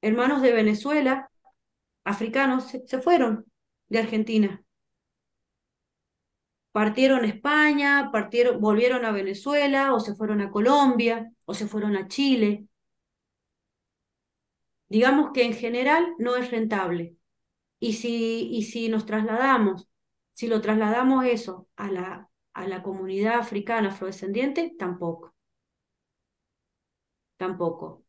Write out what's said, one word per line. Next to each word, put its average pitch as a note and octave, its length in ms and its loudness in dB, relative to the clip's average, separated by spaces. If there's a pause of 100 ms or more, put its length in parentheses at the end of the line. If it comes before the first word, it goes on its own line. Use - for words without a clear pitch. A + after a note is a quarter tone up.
Hermanos B3 400 2
de B3+ 100 6
Venezuela, C4 760 2 (760)
africanos, B3 640 0
se, - 180 -12
se B3+ 120 -4
fueron B3+ 460 2 (420)
de A3+ 120 0
Argentina. G#3+ 640 0 (2000)
Partieron A#3+ 540 2
a - 20 2
España, C#4+ 840 2
partieron, A#3 500 0
volvieron A#3 440 2
a A3 60 0
Venezuela, C4+ 840 0
o A3+ 60 2
se G#3 160 -6
fueron G#3+ 260 -2
a G3 80 -4
Colombia, A#3 840 2 (140)
o - 80 -8
se G#3 140 -8
fueron G#3 280 -2
a F#3+ 120 -4
Chile. A#3 580 0 (2250)
Digamos C4+ 460 4
que B3 100 2
en A#3 100 0
general C4 640 0
no B3 180 -2
es B3 140 -4
rentable. F#3+ 680 -4 (640)
Y A#3 140 -2
si, A3+ 560 -4
y A#3 140 -4
si A3+ 260 -6
nos A3 160 -2
trasladamos, A3 840 0 (460)
si - 140 -8
lo A3 140 0
trasladamos A3+ 640 2
eso G#3+ 500 -4
a G3+ 160 -8
la, F#3+ 380 -10 (300)
a F#3 80 -8
la F#3 160 -8
comunidad F#3+ 520 -2
africana A3+ 540 -2
afrodescendiente, G#3+ 880 -6
tampoco. F3 560 -8 (2000)
Tampoco. F3 720 -6